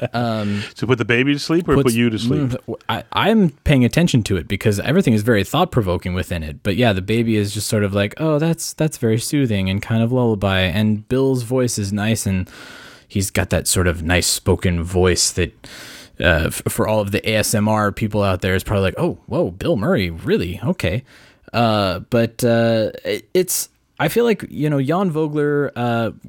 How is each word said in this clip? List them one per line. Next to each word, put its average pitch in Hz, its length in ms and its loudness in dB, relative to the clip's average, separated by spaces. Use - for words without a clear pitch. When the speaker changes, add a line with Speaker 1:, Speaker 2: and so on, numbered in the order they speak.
Speaker 1:
Um, 107 480 -2
Speaker 2:
So 131 100 -4
put 123 120 2
the 117 60 -2
baby 123 280 2
to 143 80 -2
sleep 165 280 -2
or 151 60 4
Speaker 1:
puts 135 120 4
Speaker 2:
put 123 80 4
you 117 160 4
to 110 80 -2
sleep? 127 320 0
Speaker 1:
Mm, - 260 -8
I, 113 140 -4
I'm 185 380 4
paying 131 200 6
attention 139 400 4
to 104 120 0
it 82 100 -4
because 101 340 0
everything 139 340 2
is 107 80 2
very 107 200 2
thought-provoking 95 720 0
within 87 300 -4
it. 73 180 -12
But 98 140 0
yeah, 117 160 4
the 95 100 -2
baby 110 340 0
is 104 160 0
just 104 140 -6
sort 107 160 0
of 98 120 0
like, 101 240 0
"Oh, 156 200 0
that's, 160 340 -2
that's - 260 -2
very 110 200 2
soothing 113 500 0
and 98 140 -2
kind 113 220 0
of 117 80 0
lullaby." 104 480 2
And 104 480 0
Bill's 131 340 2
voice 123 340 0
is 101 160 -4
nice, 104 320 0
and 95 240 0
he's 98 240 -2
got 90 180 -2
that 82 160 0
sort 90 220 2
of 82 160 -2
nice 85 240 2
spoken 87 540 0
voice 90 500 0
that, 85 200 -2
uh, 80 260 4
f-, - 220 -6
for - 180 -2
all 107 140 0
of 98 100 -4
the 104 180 -2
A 110 100 0
S - 140 0
M 107 160 0
R 107 220 2
people 104 320 -2
out 95 200 0
there 92 120 0
is 95 80 0
probably 98 220 0
like, 92 140 0
"Oh, 160 280 -2
whoa, 147 240 -2
Bill 123 260 -2
Murray, 107 340 0
really? 90 540 -4
Okay." 120 380 -2
Uh, 104 460 0
but, 113 340 0
uh, 117 460 2
it, 104 300 -6
it's, - 340 0
I 143 80 0
feel 233 160 2
like, 233 240 0
you 147 220 -2
know, 143 100 0
Jan 170 300 0
Vogler, 147 640 -2
uh, 117 380 -2